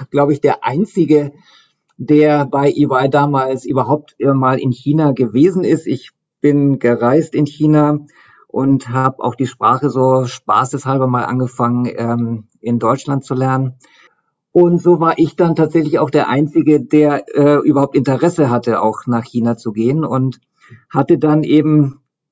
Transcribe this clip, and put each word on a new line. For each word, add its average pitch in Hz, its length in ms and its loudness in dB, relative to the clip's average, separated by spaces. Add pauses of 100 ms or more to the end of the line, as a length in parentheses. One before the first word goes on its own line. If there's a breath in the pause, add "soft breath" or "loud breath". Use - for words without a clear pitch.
(100)
glaub 143 200 0
ich, 147 100 -2
der - 220 -2
Einzige, 147 720 0 (640 soft breath)
der 147 480 2
bei 143 260 0
E 147 140 0
Y 131 260 0
damals 135 540 0
überhaupt, - 560 -4
äh, 135 140 0
mal 131 240 0
in 127 140 -2
China 147 400 0
gewesen 135 520 0
ist. 151 220 -2
Ich 127 240 -8 (320)
bin 143 360 2
gereist 120 560 0
in 147 120 0
China 151 540 0 (460 soft breath)
und 135 440 -2
hab 131 300 -2
auch 117 140 -4
die 127 120 -4
Sprache 123 440 -2
so 131 360 2
spaßeshalber 131 800 -2
mal 123 180 0
angefangen, 123 720 -2
ähm, 117 520 -4 (120)
in 117 180 -2
Deutschland 135 460 -4
zu - 100 -8
lernen. 131 420 -4 (760 soft breath)
Und 175 280 4
so 175 180 2
war 160 200 0
ich 160 180 0
dann 170 180 0
tatsächlich 156 460 0
auch 147 100 -2
der 151 180 0
Einzige, 151 520 2
der, 147 440 0 (120)
äh, 143 220 4
überhaupt 139 360 0
Interesse 139 560 0
hatte, 117 320 -2
auch 107 240 -4
nach 120 180 -2
China 117 320 -4
zu 113 160 -10
gehen 127 320 -2
und 131 360 -4 (480 soft breath)
hatte 143 300 0
dann 151 260 2
eben 151 560 2 (320)